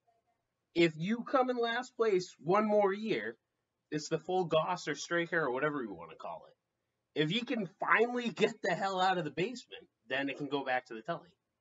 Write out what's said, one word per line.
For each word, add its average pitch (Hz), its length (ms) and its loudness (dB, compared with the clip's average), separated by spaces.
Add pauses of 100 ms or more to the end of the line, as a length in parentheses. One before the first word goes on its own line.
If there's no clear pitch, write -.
(760)
If 170 220 6
you 208 260 -2
come 254 260 2
in 254 80 0
last 233 400 -2
place 196 440 2
one 202 260 4
more 208 260 6
year, 143 440 -4 (560)
it's 151 160 -4
the 160 100 0
full 180 280 0
Goss 160 420 0
or 143 80 -2
Straker 170 440 0
or 135 120 0
whatever 143 300 0
you 101 120 -8
wanna 82 220 -14
call 85 320 -12
it. - 720 -12
If 156 100 2
he 226 120 -2
can 226 260 -4 (100)
finally 233 520 2
get 208 320 0
the 185 120 0
hell 196 260 -2
out 185 180 4
of 165 60 -2
the 147 60 -4
basement, 190 560 -6 (220)
then 139 200 -2
it 135 100 -6
can 147 100 -6
go 135 160 -2
back 127 220 -2
to 120 80 -12
the 110 80 -10
Tully. - 260 -8 (320)